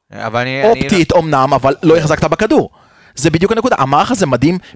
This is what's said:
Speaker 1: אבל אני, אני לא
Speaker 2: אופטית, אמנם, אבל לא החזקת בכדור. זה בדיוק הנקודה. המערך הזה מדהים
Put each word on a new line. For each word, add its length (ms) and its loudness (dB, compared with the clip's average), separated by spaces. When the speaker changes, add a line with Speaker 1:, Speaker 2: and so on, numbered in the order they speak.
Speaker 1:
אבל 280 -6
אני, 220 -4
אני 60 2
לא 40 -2
Speaker 2:
אופטית, 280 0
אמנם, 420 2
אבל 280 0
לא 140 4
החזקת 280 0
בכדור. 460 0
זה 160 0
בדיוק 220 0
הנקודה. 260 0
המערך 320 0
הזה 160 0
מדהים 320 0